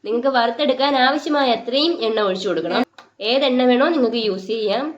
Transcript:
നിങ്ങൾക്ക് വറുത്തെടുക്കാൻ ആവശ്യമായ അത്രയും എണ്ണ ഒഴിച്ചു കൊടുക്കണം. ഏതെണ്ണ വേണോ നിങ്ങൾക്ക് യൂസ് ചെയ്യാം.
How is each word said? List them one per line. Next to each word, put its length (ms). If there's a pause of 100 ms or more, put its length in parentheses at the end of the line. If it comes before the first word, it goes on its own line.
നിങ്ങൾക്ക് 320
വറുത്തെടുക്കാൻ 560 (140)
ആവശ്യമായ 520
അത്രയും 360 (140)
എണ്ണ 200
ഒഴിച്ചു 220
കൊടുക്കണം. 320 (480)
ഏതെണ്ണ 400
വേണോ 240
നിങ്ങൾക്ക് 340
യൂസ് 260
ചെയ്യാം. 320 (120)